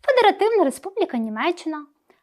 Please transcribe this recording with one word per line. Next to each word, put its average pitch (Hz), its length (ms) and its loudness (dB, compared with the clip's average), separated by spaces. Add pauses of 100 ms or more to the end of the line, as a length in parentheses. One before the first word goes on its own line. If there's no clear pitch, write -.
Федеративна 427 640 2
Республіка 370 520 -4
Німеччина, 294 720 -4 (360)